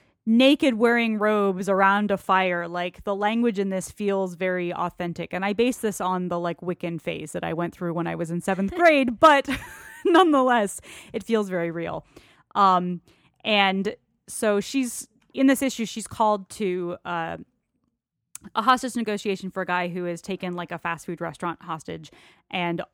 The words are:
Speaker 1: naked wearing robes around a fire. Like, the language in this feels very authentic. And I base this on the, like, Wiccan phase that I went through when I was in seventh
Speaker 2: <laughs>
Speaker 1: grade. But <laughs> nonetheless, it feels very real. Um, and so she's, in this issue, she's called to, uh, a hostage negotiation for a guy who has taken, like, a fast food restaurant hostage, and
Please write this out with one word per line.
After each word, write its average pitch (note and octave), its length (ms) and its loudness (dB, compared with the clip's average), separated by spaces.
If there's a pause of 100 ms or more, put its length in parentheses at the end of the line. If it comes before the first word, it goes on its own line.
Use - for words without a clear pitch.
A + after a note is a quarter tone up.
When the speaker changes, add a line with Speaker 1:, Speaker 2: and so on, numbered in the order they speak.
(260)
Speaker 1:
naked C4 480 6
wearing A#3 440 2
robes G3+ 520 2
around G3 420 4
a F#3+ 60 2
fire. F#3 500 0
Like, F3 380 -8
the G3+ 100 -2
language A3 420 0
in G3 120 -2
this F#3+ 200 -4
feels F#3+ 460 -2
very F3+ 380 -2
authentic. F3 600 -6
And F3+ 120 -4
I G#3 80 0
base A#3+ 240 2
this G#3 240 -4
on F3+ 260 0
the, F3 120 -2
like, E3+ 200 -4
Wiccan E3+ 420 -6
phase D#3+ 300 -8
that E3+ 140 -6
I E3 80 -4
went E3 200 -4
through E3+ 200 -6
when E3 120 -2
I E3 100 -6
was E3 160 -6
in F3 100 -4
seventh G3 340 -2
Speaker 2:
<laughs> - 0 -
Speaker 1:
grade. C#4+ 420 4
But C#4+ 300 6
<laughs> - 580 -10
nonetheless, C4+ 760 4 (320)
it G3 100 -6
feels G#3+ 240 0
very E3+ 240 -4
real. E3 340 -8 (480)
Um, F3+ 460 4 (440)
and G3 520 2 (320)
so G#3 320 0
she's, B3+ 480 -4 (260)
in C4+ 140 4
this C#4 160 4
issue, A#3 240 -2
she's - 180 -10
called G#3 460 0
to, F3+ 520 -4
uh, E3+ 340 -6 (1160)
a - 80 -2
hostage B3+ 340 2
negotiation G#3 540 -4
for F#3+ 120 -6
a F3+ 40 -4
guy F3+ 220 -2
who F3+ 160 -6
has F3 180 -6
taken, F#3 340 -8
like, F3 160 -8
a F3 60 -8
fast E3 300 -8
food E3+ 120 -8
restaurant E3 440 -8
hostage, D#3+ 480 -12 (400)
and F3 320 -4 (100)